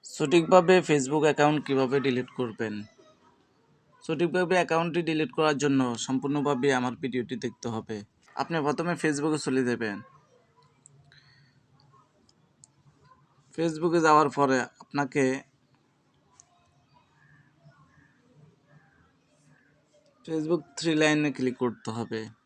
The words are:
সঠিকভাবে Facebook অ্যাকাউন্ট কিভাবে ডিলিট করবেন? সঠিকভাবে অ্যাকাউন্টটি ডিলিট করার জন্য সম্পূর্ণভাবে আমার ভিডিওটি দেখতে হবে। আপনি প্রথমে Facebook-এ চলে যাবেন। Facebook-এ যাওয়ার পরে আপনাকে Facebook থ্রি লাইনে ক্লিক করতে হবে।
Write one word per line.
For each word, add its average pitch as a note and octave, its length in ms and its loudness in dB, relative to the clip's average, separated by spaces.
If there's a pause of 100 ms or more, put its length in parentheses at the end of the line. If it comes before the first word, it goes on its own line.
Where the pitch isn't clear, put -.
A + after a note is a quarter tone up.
(180)
সঠিকভাবে E3+ 640 6
Facebook D3 400 0
অ্যাকাউন্ট D3 440 2
কিভাবে C3+ 340 0
ডিলিট B2+ 380 -2
করবেন? A2 460 -6 (1200)
সঠিকভাবে E3+ 480 0
অ্যাকাউন্টটি E3 460 0
ডিলিট D#3 300 -2
করার D#3 260 0
জন্য C3 400 0
সম্পূর্ণভাবে C3+ 760 -2
আমার B2 220 -2
ভিডিওটি B2 400 -6
দেখতে A#2 320 -10
হবে। A2 360 -8 (320)
আপনি D3+ 260 -4
প্রথমে D#3+ 320 -2
Facebook-এ D3+ 440 -2
চলে C3 260 -2
যাবেন। A2 380 -4 (3500)
Facebook-এ E3 420 0
যাওয়ার D3+ 300 6
পরে C3 320 2
আপনাকে C3+ 800 -2 (4000)
Facebook D#3+ 360 -2 (160)
থ্রি D#3+ 180 -2
লাইনে D3+ 360 2
ক্লিক B2+ 260 -4
করতে A#2 340 -4
হবে। A2 380 -8 (160)